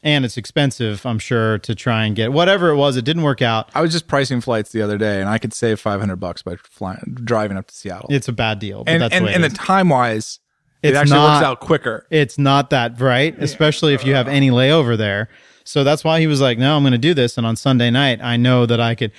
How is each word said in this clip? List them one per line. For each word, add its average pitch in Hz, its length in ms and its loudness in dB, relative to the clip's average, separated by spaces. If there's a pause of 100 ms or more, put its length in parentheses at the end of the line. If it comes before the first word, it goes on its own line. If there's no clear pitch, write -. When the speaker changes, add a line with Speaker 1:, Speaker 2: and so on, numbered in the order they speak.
Speaker 1:
and 147 240 0
it's - 100 -8
expensive, 117 720 -4
I'm 113 120 -4
sure, 110 420 -2
to 113 140 -8
try 110 300 -2
and 107 100 -2
get, 113 160 -2
whatever 175 380 2
it 151 80 2
was, 139 220 0
it 117 80 -4
didn't 160 160 -2
work 143 180 0
out. 113 340 0
Speaker 2:
I 143 60 0
was 165 100 0
just 165 160 -6
pricing 131 360 -2
flights 110 280 -4
the 110 120 -4
other 104 160 -4
day, 104 220 0
and 98 100 -4
I 110 80 -2
could 110 160 -6
save 110 260 -2
five 101 180 -2
hundred 98 180 -4
bucks 90 260 -10
by 87 140 -10
flying, - 680 -12
driving 107 320 -2
up 95 120 -10
to - 60 -20
Seattle. 92 360 -14
Speaker 1:
It's 139 180 -2
a 127 40 -6
bad 110 260 -4
deal, 101 260 -10
but 160 80 0
Speaker 2:
And, 165 100 2
Speaker 1:
that's 117 120 0
Speaker 2:
and, 185 80 2
Speaker 1:
the - 40 2
way 101 60 0
it 180 40 0
Speaker 2:
and 170 100 2
Speaker 1:
is. 135 80 -2
Speaker 2:
the - 40 -14
time-wise, 131 840 0 (420)
it 151 80 4
Speaker 1:
It's 135 80 2
Speaker 2:
actually 143 180 6
Speaker 1:
not 151 200 6
Speaker 2:
works 151 100 4
out 131 140 -4
quicker. 127 500 -2
Speaker 1:
It's 151 280 0
not 139 320 2
that, 120 300 -2
right? 135 360 2
Speaker 2:
Yeah. 139 80 -6
Speaker 1:
Especially 151 500 0
if 127 100 -4
you 135 100 2
have 127 140 0
any 139 220 4
layover 127 460 2
there. 104 340 -4 (340)
So 143 200 -2
that's 147 180 2
why 160 180 2
he 160 60 2
was 143 140 0
like, 127 180 2
"No, 143 180 2
I'm 143 80 2
gonna 127 120 4
do 147 160 2
this." 127 240 0
And 117 100 -2
on 113 100 -2
Sunday 120 340 2
night, 127 320 0
I 120 160 -4
know 123 260 2
that 117 160 0
I 117 140 0
could, 110 240 -4